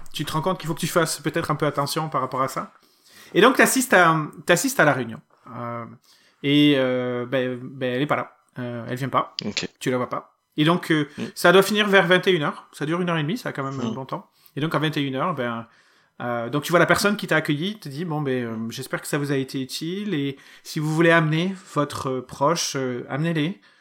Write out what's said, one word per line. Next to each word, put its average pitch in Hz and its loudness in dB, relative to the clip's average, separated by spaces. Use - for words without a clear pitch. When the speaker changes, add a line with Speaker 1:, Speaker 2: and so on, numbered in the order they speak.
Speaker 1:
tu 151 -6
te - -8
rends 156 -2
compte 185 -2
qu'il 156 -12
faut 165 -2
que - -12
tu 165 -2
fasses 160 0
peut-être 160 -4
un 151 -2
peu 151 -2
attention 147 -2
par 143 -2
rapport 131 -4
à 131 0
ça. - -10
Et - 2
donc 254 6
t'assistes - 2
à, 160 6
t'assistes 190 2
à 165 6
la 143 6
réunion. 123 -2
Euh, 120 -8
et, 147 6
euh, 123 0
ben, 127 -2
ben, 131 -6
elle 131 0
est 151 0
pas 127 0
là. - -8
Euh, 120 -8
elle 123 -6
vient 131 -4
pas. - 0
Speaker 2:
Ok. - -6
Speaker 1:
Tu - -2
la 127 2
vois 123 -4
pas. - -10
Et 151 4
donc, 175 2
euh, 151 2
Speaker 2:
Mm. 120 -6
Speaker 1:
ça 175 6
doit 190 10
finir 208 2
vers 190 6
vingt 180 4
et 190 4
une 165 2
heures. 165 -6
Ça 156 -6
dure 165 -2
une 180 -2
heure 165 0
et 156 0
demie, 180 -2
ça 147 -8
a - -8
quand 139 -6
même 135 -6
un 113 -2
Speaker 2:
Mm. - -4
Speaker 1:
bon 131 -10
temps. 165 -10
Et 135 -4
donc, 165 -2
à 143 0
vingt 151 -2
et 147 0
une 135 -2
heures, 165 -2
ben, 120 -4
euh, 120 -4
donc 143 -2
tu - -6
vois 170 8
la 165 6
personne 202 4
qui 190 -6
t'a 160 2
accueilli, 160 -2
te - -14
dit, 139 -8
bon, 151 -4
ben, 127 -2
euh, 113 -6
j'espère 135 -8
que - -14
ça 156 -2
vous 143 -2
a 139 0
été 135 -4
utile, 180 -6
et 139 -2
si - -8
vous 156 -2
voulez 165 6
amener 165 2
votre, 143 -4
euh, 127 -4
proche, 151 -2
euh, 127 -4
amenez-les. 160 -2